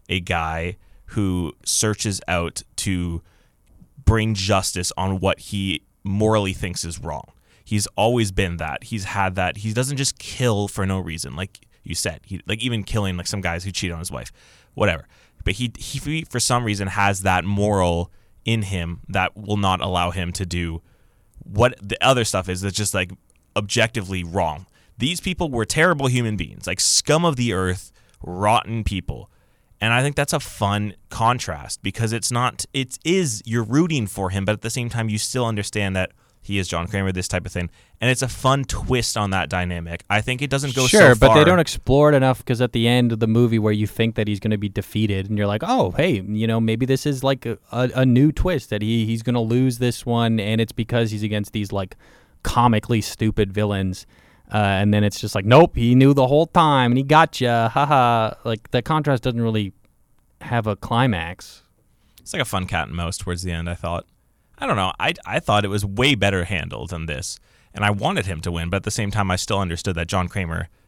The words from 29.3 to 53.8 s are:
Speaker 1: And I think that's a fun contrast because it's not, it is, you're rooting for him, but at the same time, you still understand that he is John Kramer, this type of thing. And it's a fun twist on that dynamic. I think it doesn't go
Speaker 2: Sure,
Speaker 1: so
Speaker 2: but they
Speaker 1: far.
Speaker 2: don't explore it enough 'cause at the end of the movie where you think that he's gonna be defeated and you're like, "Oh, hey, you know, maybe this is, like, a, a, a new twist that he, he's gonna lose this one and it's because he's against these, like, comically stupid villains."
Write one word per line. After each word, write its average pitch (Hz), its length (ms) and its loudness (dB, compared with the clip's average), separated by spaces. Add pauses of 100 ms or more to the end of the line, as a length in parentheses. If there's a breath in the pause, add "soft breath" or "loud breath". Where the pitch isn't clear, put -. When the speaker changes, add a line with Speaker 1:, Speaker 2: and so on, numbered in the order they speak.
Speaker 1:
And 113 120 0
I 123 100 2
think 143 140 -2
that's 139 160 -2
a 147 80 -2
fun 104 540 -4 (160)
contrast 113 720 -2
because 110 300 -4
it's 117 200 -4
not, 120 400 -2
it 135 320 -6
is, 160 400 0
you're 117 180 -2
rooting 139 440 2
for 95 240 -4
him, 98 140 -2
but 104 80 2
at 104 100 -4
the 113 80 -6
same 120 180 -6
time, 113 200 -4
you 107 100 -2
still 123 260 -2
understand 104 520 -2
that 92 160 -2 (280)
he 101 180 -4
is 92 100 -2
John 85 180 -4
Kramer, 95 260 -2
this 90 160 -4
type 90 160 -4
of - 80 -10
thing. 85 160 -4 (320 soft breath)
And 120 80 2
it's 127 140 0
a 127 60 -2
fun 135 360 0
twist - 520 -2
on 104 140 0
that 90 200 0
dynamic. 87 580 -4
I 104 120 2
think 123 200 -4
it 143 80 -4
doesn't 135 280 -4
go 131 100 2
Speaker 2:
Sure, 147 280 10
Speaker 1:
so 110 60 4
Speaker 2:
but 135 140 10
they 147 60 8
Speaker 1:
far. 151 40 8
Speaker 2:
don't 175 140 6
explore 147 520 4
it 147 40 6
enough 131 300 2
'cause 120 160 -2
at 120 120 0
the 117 140 2
end 123 240 4
of 113 80 -2
the 113 80 2
movie 113 320 4
where 107 140 2
you 107 160 2
think 113 260 0
that 107 140 0
he's 101 100 -2
gonna 107 180 0
be 101 120 -4
defeated 98 600 -2
and 107 80 -2
you're 104 120 0
like, 104 180 -2
"Oh, 208 300 2
hey, 139 260 2
you 107 240 -2
know, 113 140 0
maybe 113 260 0
this 131 180 0
is, 135 200 -2
like, 135 220 0
a, 113 120 -6 (140)
a, 127 240 0
a 131 100 4
new 131 240 6
twist 170 400 -2
that 104 100 -2
he, 110 260 0
he's 113 180 -4
gonna 120 180 0
lose 120 360 2
this 123 280 -2
one 117 320 2
and 110 220 0
it's 113 120 0
because 117 380 0
he's 107 140 -4
against 104 280 -4
these, 101 200 -4
like, 98 240 -6 (480 soft breath)
comically 117 560 2
stupid 101 520 -2
villains." 98 540 -2 (480 soft breath)